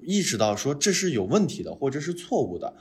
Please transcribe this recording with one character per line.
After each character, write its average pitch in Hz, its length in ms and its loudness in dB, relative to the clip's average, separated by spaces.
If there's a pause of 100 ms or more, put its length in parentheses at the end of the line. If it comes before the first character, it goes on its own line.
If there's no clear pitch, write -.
意 190 200 0
识 - 160 0
到 104 180 4
说 139 180 0
这 143 160 2
是 185 200 2
有 107 140 2
问 202 220 4
题 123 160 -4
的， 82 120 -10
或 139 160 -2
者 147 100 -2
是 170 140 -4
错 - 280 -2
误 90 160 -4
的， - 220 -8